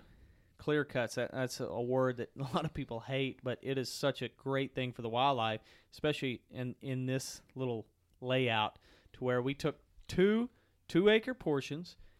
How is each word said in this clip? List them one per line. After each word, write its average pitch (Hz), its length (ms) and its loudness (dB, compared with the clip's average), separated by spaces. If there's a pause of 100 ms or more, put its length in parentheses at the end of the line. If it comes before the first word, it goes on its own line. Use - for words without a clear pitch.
(580)
clear 151 260 2
cuts, 123 320 -2
that, 120 160 -2
that's 127 280 -2
a 110 200 -4
word 127 380 2
that 117 160 -6
<laughs> - 40 -12
a 131 160 -4
lot 160 100 0
of 156 80 -4
people 123 280 -8
hate, 135 420 -4
but 123 200 -4
it 135 160 -2
is 123 120 -2
such - 320 -2
a 123 60 -2
great 135 480 -4
thing 127 160 -2
for 120 100 -12
the 117 60 -4
wildlife, 117 520 2 (320)
especially 143 480 -2 (120)
in, 123 300 -6
in 131 240 -4
this 131 360 -4 (140)
little 123 300 -4 (340)
layout, 123 580 2 (360)
to - 100 -6
where 123 180 2
we 139 120 -2
took 147 220 -2 (320)
two 214 400 4 (400)
two-acre 214 460 4
portions 151 600 -2 (240)